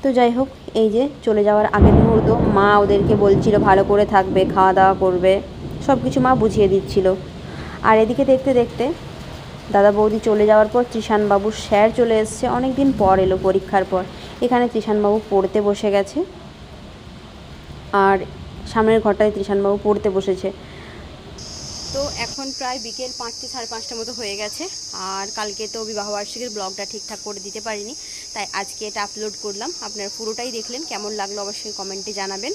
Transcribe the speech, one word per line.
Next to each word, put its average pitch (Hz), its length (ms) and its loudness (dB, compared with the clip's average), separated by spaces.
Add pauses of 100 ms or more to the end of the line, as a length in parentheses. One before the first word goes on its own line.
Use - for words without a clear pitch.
তো 269 100 2
যাই 240 180 6
হোক, 262 180 0 (260)
এই 220 160 4
যে 240 180 2 (140)
চলে 214 220 2
যাওয়ার 208 280 4
আগের - 200 8
মুহূর্ত, 226 360 6 (280)
মা 202 120 6 (100)
ওদেরকে 202 360 4
বলছিল 202 440 4
ভালো 196 260 6
করে 202 220 4
থাকবে, 190 340 2 (140)
খাওয়া 190 180 6
দাওয়া 190 220 6
করবে, 185 380 2 (540)
সব 277 180 4
কিছু 254 160 0
মা 254 140 4
বুঝিয়ে 214 340 4
দিচ্ছিল। 190 380 2 (760)
আর 220 160 6
এদিকে 226 260 2
দেখতে 262 300 4
দেখতে 233 300 0 (880)
দাদা 202 200 6
বৌদি 214 260 2 (100)
চলে 214 180 4
যাওয়ার 214 220 6
পর 247 220 2
ত্রিশানবাবুর 208 640 2 (100)
স্যার 214 320 4
চলে 226 220 4
এসছে, 214 300 -2
অনেক 254 260 0
দিন 277 140 2 (100)
পর 190 200 6
এলো 185 240 2
পরীক্ষার 190 420 2
পর। 185 180 -2 (380)
এখানে 247 280 2
ত্রিশানবাবু 208 520 2 (100)
পড়তে 196 300 2
বসে 202 300 0
গেছে, 202 280 0 (1700)
আর 196 260 4 (540)
সামনের 220 280 4
ঘরটায় 208 340 2
ত্রিশানবাবু 196 500 0
পড়তে 208 260 2
বসেছে। 190 400 -2 (1400)
তো 269 80 -4 (240)
এখন 269 200 -10 (120)
প্রায় 254 200 -6
বিকেল 233 400 -10
পাঁচটা, 233 340 -12
সাড়ে 233 180 -10
পাঁচটা 226 240 -10
মতো 226 180 -10
হয়ে 208 240 -8
গেছে, 208 280 -8 (280)
আর 190 340 -8 (120)
কালকে 214 260 -8 (100)
তো 226 100 -8
বিবাহবার্ষিকীর 208 680 -8
ব্লগটা 196 340 -8
ঠিকঠাক 202 400 -14
করে 202 220 -10
দিতে 208 140 -12
পারিনি, 214 340 -10 (400)
তাই 202 180 -6
আজকে 196 340 -8
এটা 208 160 -8
আপলোড 208 400 -10
করলাম। 208 280 -8 (160)
আপনারা 202 320 -10
পুরোটাই 226 400 -8
দেখলেন, 240 320 -10
কেমন 208 220 -8
লাগলো 208 300 -8
অবশ্যই 208 380 -10
কমেন্টে 196 320 -10
জানাবেন। 196 420 -8